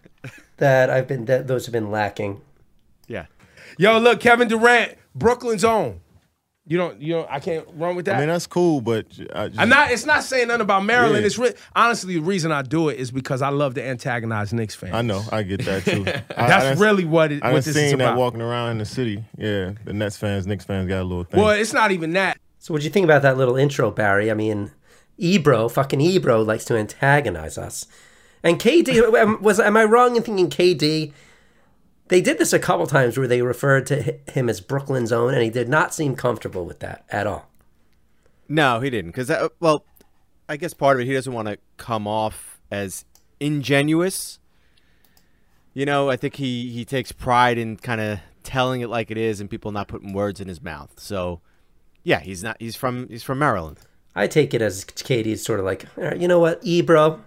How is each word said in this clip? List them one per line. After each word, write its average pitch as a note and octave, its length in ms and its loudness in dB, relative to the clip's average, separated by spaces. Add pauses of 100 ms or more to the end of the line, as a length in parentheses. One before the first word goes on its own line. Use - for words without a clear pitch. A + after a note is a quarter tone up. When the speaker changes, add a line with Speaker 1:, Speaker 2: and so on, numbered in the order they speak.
(580)
Speaker 1:
that C3 320 4
I've C3 180 0
been, B2+ 180 -4
that C3 220 0
those B2 180 -2
have A#2 60 -10
been G#2+ 180 -2
lacking. G2+ 500 -4 (640)
Speaker 2:
Yeah. F#2+ 200 -12 (520)
Speaker 3:
Yo, G#3+ 200 4
look, A#3 220 4
Kevin A#3+ 280 4
Durant, A3+ 480 2 (180)
Brooklyn's A3+ 500 0
own. E3 360 0 (640)
You D#3+ 140 -2
don't, C#3+ 240 -6
you D#3+ 120 -4
don't, E3 140 -4
I C#3 120 -6
can't D#3+ 340 -6
run E3+ 220 -4
with F3+ 80 -8
that. - 100 -2
Speaker 4:
I F#3 60 -2
mean, D#3 80 -2
that's E3+ 180 -2
cool, E3+ 340 2
but A2+ 260 -2 (280)
I G2+ 140 -6
just A2+ 100 -6
Speaker 3:
I'm F#3+ 100 4
not, C4+ 220 6
it's B3 160 -2
not D4 160 2
saying B3+ 240 -2
nothing A#3 140 0
about G3 240 0
Maryland. A3 380 4
Speaker 4:
Yeah. G#3+ 40 2
Speaker 3:
It's G3 100 -2
re-, A3+ 180 0 (200)
honestly, G3 400 0
the D#3+ 60 -2
reason E3 320 -2
I C#3+ 100 -2
do D3+ 260 -2
it A#2+ 120 -4
is B2 100 -6
because C3 320 -4
I C#3 60 -2
love C#3+ 260 -2
to B2 100 -6
antagonize A2+ 680 -4
Knicks A2+ 240 -4
fans. F#2 180 -10
Speaker 4:
I A2+ 80 0
know. G#2+ 300 -2
I G#2+ 100 -2
get F#2+ 220 -4
that, F#2+ 200 -2
too. G2+ 220 -2
Speaker 3:
<laughs> - 0 -
Speaker 4:
I, C#3 400 -4
Speaker 3:
That's D#3 180 6
Speaker 4:
I C3+ 100 2
done, D3 40 0
Speaker 3:
really G3+ 260 4
what D#3 280 2
it, D3 100 -6
Speaker 4:
I A2 60 0
Speaker 3:
what - 20 2
Speaker 4:
done B2+ 60 4
Speaker 3:
this C3 100 0
is D3 80 -4
Speaker 4:
seen C#3+ 240 2
that B2+ 120 2
Speaker 3:
about. B2+ 80 0
Speaker 4:
walking B2 220 -2
around A#2 300 -4
in A2+ 80 -4
the G#2+ 60 -6
city. A2 400 -6 (120)
Yeah, G2+ 360 -4 (120)
the - 80 -10
Nets G#2 240 -4
fans, G2+ 300 -4
Knicks G2+ 180 -6
fans F#2+ 240 -4
got F#2+ 120 -2
a F#2 40 -4
little F2+ 200 -6
thing. - 160 2
Speaker 3:
Well, G#3+ 100 6
it's A3 220 0
not A3+ 180 2
even E3 220 -2
that. F#3 260 0 (220)
Speaker 1:
So - 120 -10
what'd D3 120 -2
you D#3 60 -4
think F#3+ 140 2
about D3+ 180 6
that C3+ 140 4
little B2+ 200 2
intro, C#3 340 2
Barry? G#2 400 2
I G#2+ 40 0
mean, G#2+ 360 -2 (480)
Ebro, C#3+ 500 2
fucking C#3 320 -2
Ebro D3 420 2
likes A2 240 -2
to A#2+ 100 0
antagonize G#2+ 840 0
us. - 280 -12 (580)
And E3+ 160 2
K D4+ 220 6
D, A#3+ 280 4
<laughs> A#3 60 6
am, A3 260 2
was, G3+ 160 4
am G#3 180 4
I A3+ 60 6
wrong A#3+ 320 6
in A3+ 80 2
thinking F#3+ 260 0
K F3+ 260 2
D? D3+ 380 -2 (960)
They F3+ 120 6
did C#4 160 2
this - 160 0
a F3 60 4
couple F3+ 280 0
times C3 300 2
where C3 120 0
they B2 120 2
referred B2+ 460 0
to C#3 160 -2
hi-, - 160 -6 (140)
him B2+ 180 0
as G2+ 100 -4
Brooklyn's C3 520 -4
own, A#2+ 200 2
and B2+ 100 2
he A2+ 60 2
did A#2 220 -2
not D#3 240 0
seem C#3+ 200 -2
comfortable G2 520 -4
with E2+ 140 -16
that - 280 -14
at G#2 180 -4
all. F#2 220 -8 (1040)
Speaker 2:
No, C#3 300 2
he C#3 100 -4
didn't. F2+ 220 -6
'Cause, B2+ 180 -6
uh, D#3 180 0 (120)
well, D#3 260 2 (600)
I D3+ 120 -8
guess D#3+ 160 -8
part C#3 220 2
of B2 60 0
it, B2 40 -4
he C3+ 80 -2
doesn't C3 180 -4
wanna G#2+ 240 -6 (220)
come A2 280 -6
off G#2+ 540 -6 (100)
as G2+ 360 -8 (340)
ingenuous. D3 1000 -2 (1300)
You C3+ 120 -4
know, C#3 240 2
I B2+ 60 0
think C#3 200 -6
he, B2 340 -6
he A#2 140 -10
takes B2+ 280 -6
pride B2 440 2
in A2+ 200 -4
kinda G#2+ 460 -6 (200)
telling B2+ 400 -2
it A#2 80 -8
like A2+ 200 -4
it A2 60 -8
is A2 240 -2
and G2+ 80 -10
people G#2+ 240 -10
not G2+ 160 -8
putting G2+ 240 -14
words G2+ 280 -4
in F#2 80 -12
his F2 120 -14
mouth. D2+ 380 -14
So, F2+ 420 -8 (640)
yeah, C#3+ 180 -2
he's F2+ 220 -12
not, A2 180 -8
he's A2+ 160 -12
from, B2 320 -6
he's A#2 140 -16
from C3 160 -6
Maryland. G2+ 400 -2 (360)
Speaker 1:
I - 120 0
take C#3+ 260 0
it A2+ 80 0
as G2 240 -2
K - 380 -4
D G#2+ 100 -2
is G#2 100 -6
sort A2 160 -2
of F#2+ 60 -4
like, F#2+ 220 -4 (100)
"All F#3 80 -8
right, E3+ 160 -6
you F3 80 0
know F3+ 100 4
what, E3+ 240 2
Ebro, D#3+ 640 2